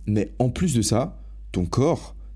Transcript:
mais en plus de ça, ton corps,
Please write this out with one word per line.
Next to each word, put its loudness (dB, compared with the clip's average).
mais 2
en 4
plus 0
de 4
ça, 0
ton 2
corps, 0